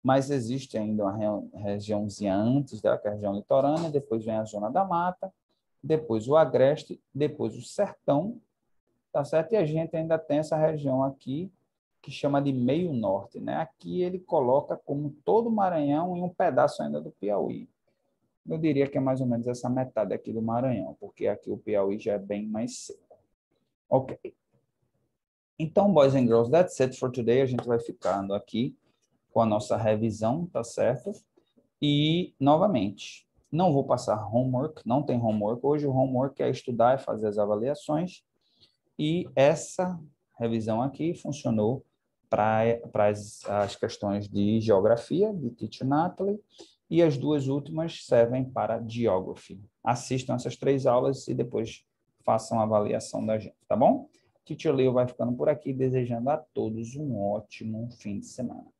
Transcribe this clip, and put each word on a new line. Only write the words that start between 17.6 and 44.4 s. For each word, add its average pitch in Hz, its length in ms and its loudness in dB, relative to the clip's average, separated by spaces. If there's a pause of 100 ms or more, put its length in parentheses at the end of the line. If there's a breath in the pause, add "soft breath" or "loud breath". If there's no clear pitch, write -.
Eu 160 120 -6
diria 139 320 2
que 143 80 -4
é 135 40 2
mais 131 200 0
ou 127 60 0
menos 117 200 -2
essa 123 220 -4
metade 123 440 -2
aqui 110 200 -8
do 110 80 -4
Maranhão, 117 580 -2
porque - 280 -6
aqui 104 220 -4
o 101 80 -4
Piauí 101 400 0
já 107 160 -2
é 101 40 -2
bem 101 280 -6
mais 110 340 -4
seco. - 380 -18 (720)
Ok. 135 280 0 (1400)
Então, 196 360 4
boys 139 200 8
and 131 120 4
girls, 117 260 6
that's 175 300 4
it - 160 2
for 127 120 -2
today. 123 320 2
A 135 40 4
gente 123 200 -2
vai 120 140 2
ficando 98 540 -4
aqui 110 420 -4 (560)
com 113 80 2
a 113 60 6
nossa 104 320 0
revisão, 110 680 0
tá - 160 -6
certo? 120 480 -2 (680)
E, 151 560 2
novamente, 139 880 2 (240)
não 170 220 2
vou 139 140 2
passar 110 420 0
homework, 127 580 0
não 123 180 2
tem 120 180 0
homework. 110 440 0
Hoje 147 220 2
o 135 60 0
homework 131 480 0
é 131 80 2
estudar 123 500 2
e - 20 -10
fazer 110 260 -4
as 104 100 -2
avaliações. 139 840 -2 (760 soft breath)
E 160 360 -2
essa 160 640 0 (380)
revisão 113 440 0
aqui 147 340 -2
funcionou 123 720 -2 (440)
pra, 110 320 2 (300)
pra 104 160 4
as, 104 380 -4
as 101 300 0
questões 101 520 -4
de 101 320 0